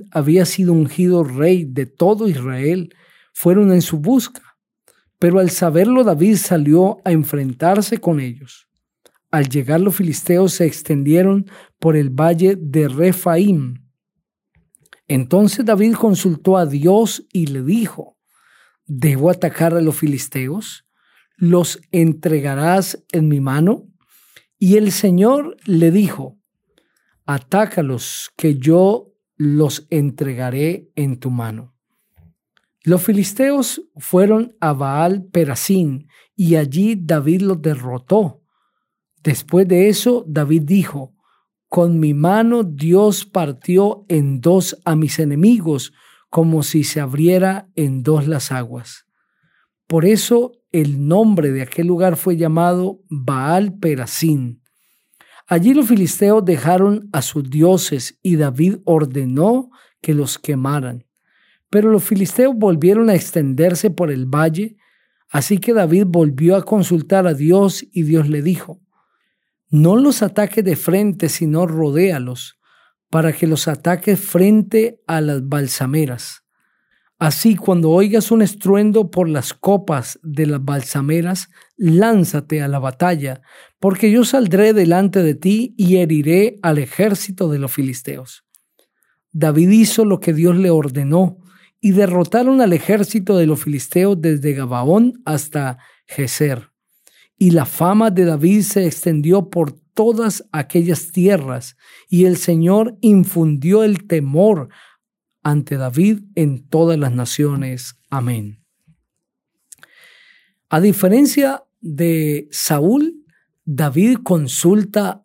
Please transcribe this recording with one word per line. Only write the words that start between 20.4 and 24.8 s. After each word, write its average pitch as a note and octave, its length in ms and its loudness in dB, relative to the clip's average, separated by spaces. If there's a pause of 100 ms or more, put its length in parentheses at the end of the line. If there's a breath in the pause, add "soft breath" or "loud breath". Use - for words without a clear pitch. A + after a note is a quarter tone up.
¿Los F3 420 2 (100)
entregarás D#3+ 1120 -2 (100)
en D#3 160 0
mi C#3+ 120 0
mano?". D3 480 -2 (720 soft breath)
Y G3 180 4
el G#3 160 2